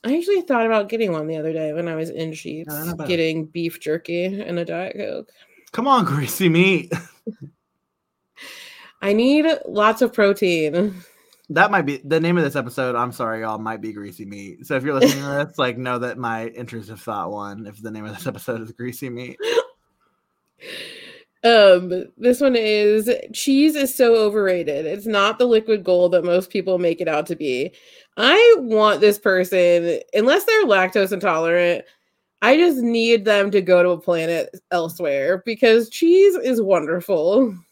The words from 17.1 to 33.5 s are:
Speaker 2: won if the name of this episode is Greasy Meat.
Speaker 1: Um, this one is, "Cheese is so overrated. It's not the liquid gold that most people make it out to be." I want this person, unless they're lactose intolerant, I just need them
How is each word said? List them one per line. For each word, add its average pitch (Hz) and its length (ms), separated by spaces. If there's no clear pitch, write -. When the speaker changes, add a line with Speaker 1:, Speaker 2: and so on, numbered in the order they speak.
Speaker 2:
won 101 340
if 104 160
the 110 80
name 107 140
of 107 100
this 135 140
episode 113 320
is 110 100
Greasy 123 400
Meat. 123 260
Speaker 1:
Um, 185 640
this 247 220
one 269 140
is, 214 560
"Cheese 294 420
is 277 200
so 233 200
overrated. 185 720
It's 208 200
not 214 320
the 247 80
liquid 220 360
gold 180 300
that 175 100
most 175 280
people 185 280
make 170 220
it 170 80
out 151 200
to 175 80
be." 139 360
I 403 420
want 214 420
this 202 180
person, 180 840
unless 269 300
they're 440 220
lactose 190 460
intolerant, 175 720
I 254 160
just 330 200
need 233 460
them 202 280